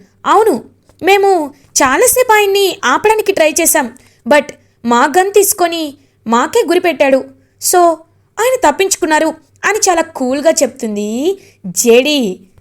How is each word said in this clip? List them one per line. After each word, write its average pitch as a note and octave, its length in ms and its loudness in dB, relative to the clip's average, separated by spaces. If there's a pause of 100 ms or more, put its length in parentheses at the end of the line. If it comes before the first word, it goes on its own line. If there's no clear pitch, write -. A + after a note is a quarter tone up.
(260)
"అవును, E4+ 380 2 (400)
మేము F#4+ 500 0 (180)
చాలాసేపు G#4+ 640 0
ఆయన్ని G4+ 500 0
ఆపడానికి G4+ 480 0
ట్రై D#4+ 300 0
చేశాం, D4 320 -2 (340)
but D4 260 0 (320)
మా A#3+ 200 2 (120)
గన్ F#4+ 160 2
తీసుకొని E4+ 600 0 (340)
మాకే D4+ 400 0
గురిపెట్టాడు, D4+ 500 0 (440)
so - 160 0 (640)
ఆయన B4 320 0
తప్పించుకున్నారు" D#4 640 -2 (320)
అని G4+ 140 -2 (100)
చాలా E4+ 120 2
కూల్గా D4 500 -2
చెప్తుంది A#3+ 840 -4 (280)
జేడీ. A#3+ 760 0 (220)